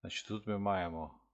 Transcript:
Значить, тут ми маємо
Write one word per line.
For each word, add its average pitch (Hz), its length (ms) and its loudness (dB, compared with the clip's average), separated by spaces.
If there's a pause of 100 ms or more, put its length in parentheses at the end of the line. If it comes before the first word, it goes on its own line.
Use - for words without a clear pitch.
Значить, - 280 -6
тут 104 180 -2
ми 104 120 2
маємо 85 640 0 (120)